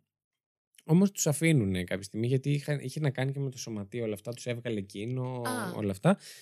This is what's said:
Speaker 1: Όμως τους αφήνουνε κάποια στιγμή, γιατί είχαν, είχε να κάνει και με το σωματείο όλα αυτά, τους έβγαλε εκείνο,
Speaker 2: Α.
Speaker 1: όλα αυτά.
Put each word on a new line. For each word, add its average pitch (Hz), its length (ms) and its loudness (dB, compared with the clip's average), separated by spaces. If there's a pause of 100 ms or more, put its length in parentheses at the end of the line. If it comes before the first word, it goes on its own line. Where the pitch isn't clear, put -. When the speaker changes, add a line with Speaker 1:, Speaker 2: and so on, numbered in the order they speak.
(840)
Speaker 1:
Όμως 190 260 6
τους - 160 -2
αφήνουνε 127 560 4
κάποια 92 200 -4
στιγμή, 110 240 -2
γιατί 135 240 0
είχαν, 147 280 0
είχε 131 200 -8
να 151 100 2
κάνει 131 220 -2
και 135 80 -6
με 139 100 -2
το 123 80 -12
σωματείο 110 460 -6
όλα 107 100 -2
αυτά, 120 200 -8
τους - 120 -12
έβγαλε 117 340 -4
εκείνο, 123 680 -4
Speaker 2:
Α. 240 300 -4
Speaker 1:
όλα 107 160 0
αυτά. 165 260 4 (240)